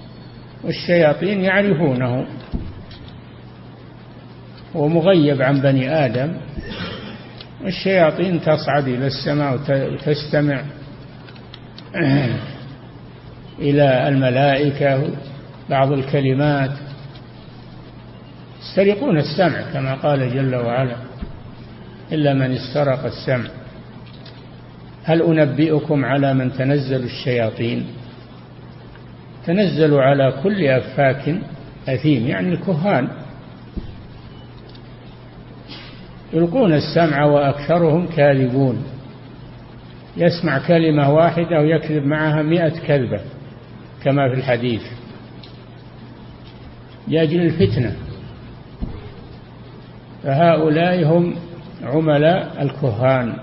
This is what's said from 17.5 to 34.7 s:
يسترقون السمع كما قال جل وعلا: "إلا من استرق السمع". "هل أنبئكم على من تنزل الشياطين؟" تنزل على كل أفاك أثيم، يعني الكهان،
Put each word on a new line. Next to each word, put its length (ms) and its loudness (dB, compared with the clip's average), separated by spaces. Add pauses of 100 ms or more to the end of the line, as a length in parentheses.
يسترقون 560 2
السمع 440 2 (120)
كما 200 -4
قال 400 0
جل 220 0
وعلا: 400 0 (1160)
"إلا 220 4
من 180 2
استرق 540 -2
السمع". 440 -4 (1500)
"هل 180 2
أنبئكم 840 2
على 280 2
من 200 0
تنزل 500 0
الشياطين؟" 840 -2 (1600)
تنزل 480 4
على 400 4 (100)
كل 240 2
أفاك 680 0 (520)
أثيم، 400 2
يعني 260 0
الكهان، 540 0 (3250)